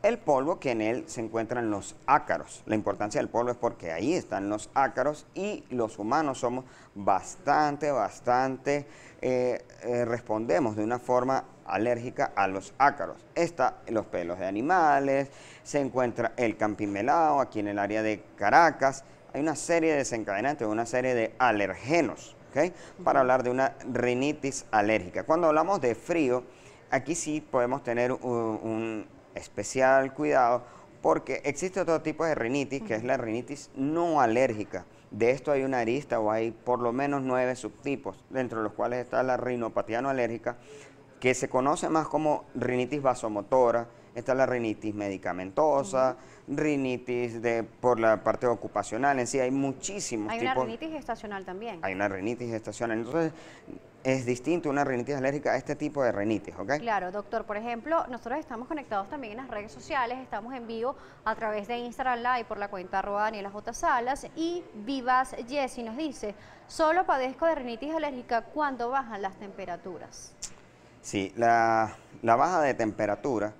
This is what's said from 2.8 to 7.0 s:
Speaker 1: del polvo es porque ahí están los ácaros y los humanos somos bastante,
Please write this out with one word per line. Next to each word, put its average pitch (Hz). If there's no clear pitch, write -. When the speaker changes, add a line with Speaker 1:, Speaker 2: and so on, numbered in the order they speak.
Speaker 1:
del 113
polvo 120
es 117
porque 101
ahí 101
están 101
los 107
ácaros 135
y 196
los 113
humanos 135
somos 127
bastante, 143